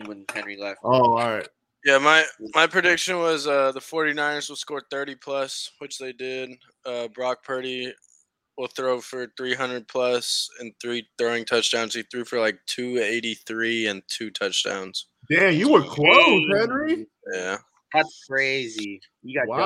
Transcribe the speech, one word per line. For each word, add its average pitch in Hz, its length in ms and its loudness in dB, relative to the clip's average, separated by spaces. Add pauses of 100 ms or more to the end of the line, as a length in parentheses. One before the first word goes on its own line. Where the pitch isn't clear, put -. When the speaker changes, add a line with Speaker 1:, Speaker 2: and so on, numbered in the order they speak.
Speaker 1:
when 101 280 -14
Henry 101 240 -10
left. 101 260 -10
Speaker 2:
Oh, 113 80 -2
all 123 260 6
right. 113 300 -2 (380)
Speaker 3:
Yeah, 139 140 6
my, 156 260 6 (280)
my 160 140 6
prediction 175 520 2
was, 160 280 0
uh, 139 240 2
the 131 80 -8
forty-niners 147 720 -4
will 143 80 -14
score 139 340 -10
thirty 139 240 -6
plus, 135 640 -6
which 143 220 -14
they 131 120 -10
did. 131 400 -8 (340)
Uh, 120 220 -6
Brock 127 380 -4
Purdy 127 480 -6 (640)
will 127 100 -6
throw 127 320 -2
for 123 380 -10
three 127 160 -4
hundred 123 340 -6
plus 123 600 -2 (100)
and 117 220 -12
three 120 260 -6 (100)
throwing 117 280 0
touchdowns. 113 480 0
He 117 100 -6
threw 120 220 -8
for, 123 140 -4
like, 107 260 0
two 123 320 -4
eighty-three 113 920 -2
and 98 220 -4
two 110 220 -8
touchdowns. 98 720 -4 (240)
Speaker 2:
Damn, 175 260 4
you 226 160 4
were 190 120 8
close, 175 680 6
Speaker 1:
Dang. 202 100 2
Speaker 2:
Henry. 269 480 -2 (260)
Speaker 3:
Yeah. 92 240 -4 (360)
Speaker 1:
That's 156 360 0
crazy. 123 720 -4 (220)
You 131 160 -6
got 123 80 0
Speaker 2:
Wow. 120 180 -4